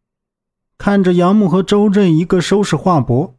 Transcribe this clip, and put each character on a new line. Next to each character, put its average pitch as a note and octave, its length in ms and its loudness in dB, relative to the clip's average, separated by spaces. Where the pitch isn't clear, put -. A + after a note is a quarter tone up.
看 G3+ 260 0
着 F3+ 100 2
杨 F3 220 2
木 G#3 140 0
和 F#3 140 0
周 G#3 260 0
震 F#3+ 260 2
一 E3 80 0
个 F#3 160 0
收 G3+ 220 -2
拾 F3+ 140 -2
画 E3+ 240 0
帛， B2+ 400 -4